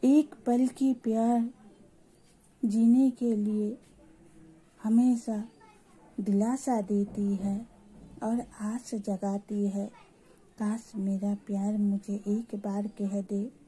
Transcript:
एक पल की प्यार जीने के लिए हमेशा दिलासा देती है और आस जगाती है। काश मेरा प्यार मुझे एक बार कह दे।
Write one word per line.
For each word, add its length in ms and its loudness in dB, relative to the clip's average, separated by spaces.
एक 300 4
पल 200 2
की 280 0
प्यार 560 0
जीने 460 6
के 260 0
लिए 420 -2
हमेशा 680 2
दिलासा 600 0
देती 540 -2
है 320 -4
और 200 -2
आस 340 -6
जगाती 760 -4
है। 180 -4
काश 380 -6
मेरा 380 -2
प्यार 440 -4
मुझे 500 -2
एक 260 -4
बार 320 -4
कह 360 -4
दे। 300 -6